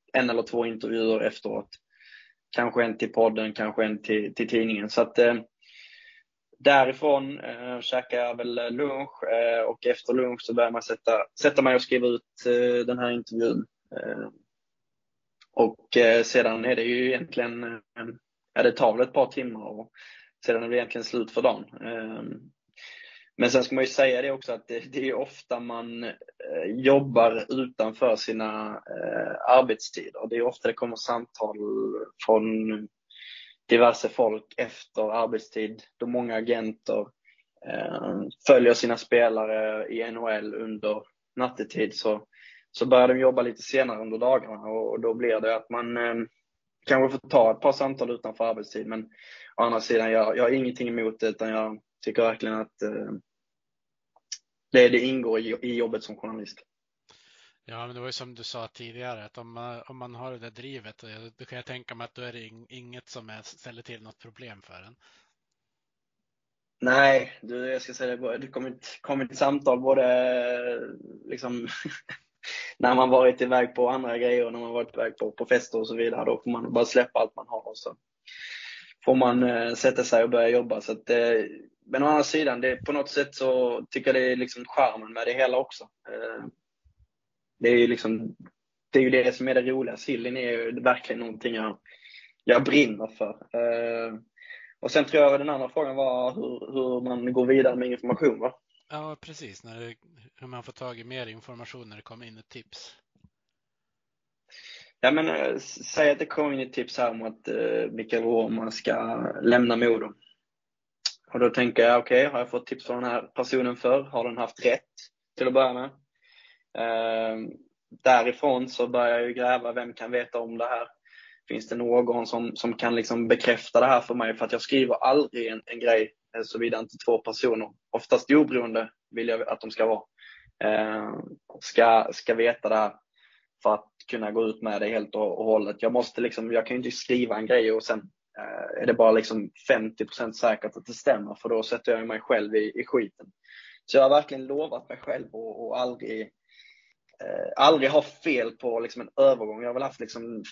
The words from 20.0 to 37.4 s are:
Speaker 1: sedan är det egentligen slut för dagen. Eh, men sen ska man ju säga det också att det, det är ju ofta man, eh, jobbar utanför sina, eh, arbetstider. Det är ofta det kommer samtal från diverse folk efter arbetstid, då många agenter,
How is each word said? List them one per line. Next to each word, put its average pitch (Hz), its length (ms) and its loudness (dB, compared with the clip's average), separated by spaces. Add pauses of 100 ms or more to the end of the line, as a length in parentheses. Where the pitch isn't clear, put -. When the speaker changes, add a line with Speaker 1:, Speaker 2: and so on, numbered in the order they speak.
Speaker 1:
sedan 117 180 0
är 117 60 -6
det 120 60 0
egentligen 120 300 -2
slut 113 260 -4
för 117 100 -2
dagen. 107 240 2 (200)
Eh, 113 380 -10 (1120)
men 123 140 2
sen 127 120 6
ska 131 120 -6
man 131 80 2
ju 131 60 0
säga 127 320 2
det 139 100 -4
också 131 220 -8
att 113 140 -12
det, 117 120 -8
det 127 200 -10
är 131 60 -4
ju 131 80 -2
ofta 120 460 -6
man, 117 440 -10
eh, - 640 -8
jobbar 117 800 4
utanför 123 640 0
sina, 107 760 -6
eh, - 680 2
arbetstider. 113 720 -2
Det 117 60 -4
är 117 60 -2
ofta 123 260 -4
det 117 60 0
kommer 117 220 -6
samtal 113 640 -6 (680)
från 110 600 0 (840)
diverse 117 400 6
folk 110 360 0 (120)
efter 110 540 -6
arbetstid, 113 720 -4 (140)
då 120 100 -8
många 120 280 -4
agenter, 110 720 -2 (600)